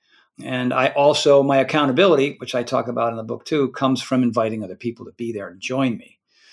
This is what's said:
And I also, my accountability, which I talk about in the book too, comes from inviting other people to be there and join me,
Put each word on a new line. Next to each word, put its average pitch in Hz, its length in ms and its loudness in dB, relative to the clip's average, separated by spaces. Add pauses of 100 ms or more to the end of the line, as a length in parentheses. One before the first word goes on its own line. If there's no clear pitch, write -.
(440)
And 127 300 -4
I 131 140 2
also, 143 560 4
my 139 140 2
accountability, 139 840 2
which - 160 -8
I 123 80 -2
talk 123 240 -4
about 117 240 -2
in 113 60 -6
the 113 60 -8
book 117 220 -10
too, 143 240 0
comes 131 320 -2
from 127 220 0
inviting 113 400 -2
other 92 120 -12
people 117 300 -10
to 95 60 -16
be 117 200 -8
there 98 160 -8
and 92 140 -20
join 127 340 -2
me, - 220 -18 (360)